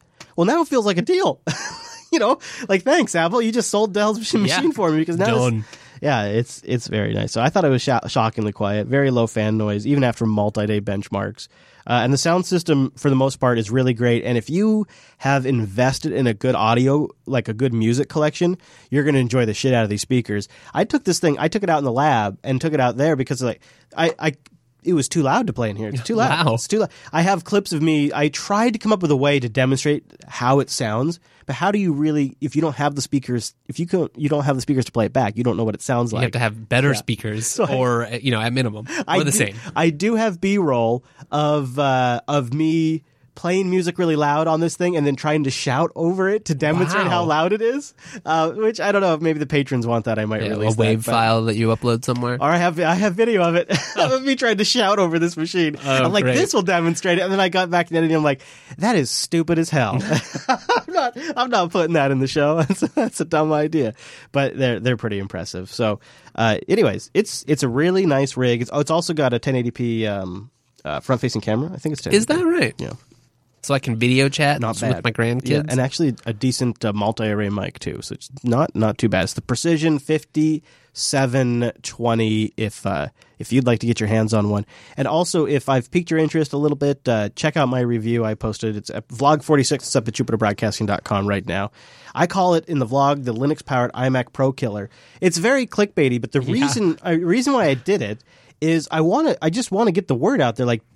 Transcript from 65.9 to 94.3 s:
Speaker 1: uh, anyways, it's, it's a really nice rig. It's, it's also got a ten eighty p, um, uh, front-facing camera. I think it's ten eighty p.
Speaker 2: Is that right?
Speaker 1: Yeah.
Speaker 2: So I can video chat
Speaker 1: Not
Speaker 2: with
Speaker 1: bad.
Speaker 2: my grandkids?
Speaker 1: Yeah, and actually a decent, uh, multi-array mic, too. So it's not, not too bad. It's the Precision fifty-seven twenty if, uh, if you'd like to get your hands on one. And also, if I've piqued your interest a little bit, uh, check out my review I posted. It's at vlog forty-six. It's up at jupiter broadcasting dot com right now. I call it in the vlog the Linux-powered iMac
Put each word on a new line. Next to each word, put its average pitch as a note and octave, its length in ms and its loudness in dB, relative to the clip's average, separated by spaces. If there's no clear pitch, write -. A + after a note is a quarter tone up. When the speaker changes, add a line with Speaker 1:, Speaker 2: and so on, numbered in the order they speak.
Speaker 1:
uh, A2 320 2
anyways, D3+ 480 0
it's, - 320 -2
it's D3 160 0
a C3+ 60 2
really F3 360 2
nice C#3 320 2
rig. A#2+ 260 2
It's, A#2+ 120 -8
it's D3 160 0
also E3+ 240 0
got C#3 180 2
a A#2+ 60 2
ten C3+ 160 -2
eighty A#2+ 160 0
p, A2+ 380 -2
um, G2 420 -6
uh, D2 140 -6
front-facing A#2+ 440 -2
camera. B2 300 -2
I F#3 40 -12
think D#3 160 -6
it's C#3+ 100 -8
ten - 100 -6
eighty G3 40 6
p. - 20 6
Speaker 2:
Is A3+ 80 -2
that E4+ 180 0
right? E4 340 0
Speaker 1:
Yeah. - 160 -10
Speaker 2:
So - 140 -4
I C3+ 60 0
can A#2+ 160 -4
video B2+ 320 4
chat C#3+ 320 0
Speaker 1:
Not A2 200 -4
Speaker 2:
with A2 120 0
Speaker 1:
bad. F2 120 -4
Speaker 2:
my A#2 60 0
grandkids? A#2+ 380 -2
Speaker 1:
Yeah, D3 200 2
and B2+ 120 0
actually C3 340 0
a A2+ 80 -4
decent, A#2+ 520 -2
uh, G#2+ 80 0
multi-array G#2 580 0
mic, G2 300 -6
too. - 220 -8
So - 120 -12
it's - 160 -16
not, B2 320 0
not G#2+ 220 0
too A2+ 100 2
bad. F#2 160 2
It's - 100 -4
the - 80 -8
Precision D#3 560 0
fifty-seven B2 760 0
twenty A2 720 0
if, - 300 -6
uh, D#2+ 220 -4
if - 140 -12
you'd B2+ 140 2
like A#2+ 140 2
to A#2 60 -4
get A#2 140 0
your G#2+ 80 0
hands A2 260 2
on G#2 160 2
one. G#2 160 -2
And C3+ 120 -2
also, D#3+ 380 0
if C3+ 220 -2
I've C3 220 0
piqued F3 200 -2
your D#3+ 100 2
interest D#3 320 0
a C#3+ 40 -2
little D3 200 0
bit, C#3+ 320 -2
uh, G#2+ 220 2
check - 260 -2
out C#3+ 120 2
my B2+ 120 0
review A#2 440 0
I A2 100 -2
posted. G#2+ 420 -6
It's - 140 -10
at - 180 -10
vlog C#3 340 2
forty-six. C#3 440 2
It's - 100 -2
up A2+ 120 -2
at G#2+ 60 -4
jupiter A#2 220 -2
broadcasting G#2+ 500 -2
dot G2+ 180 -2
com G2+ 220 -2
right G2+ 200 -2
now. G2 240 -4
I D#3 120 0
call F3+ 280 2
it E3 120 0
in D#3+ 120 -2
the B2 80 0
vlog C#3 380 2
the A#2+ 100 -2
Linux-powered C3 580 -2
iMac B2+ 400 -2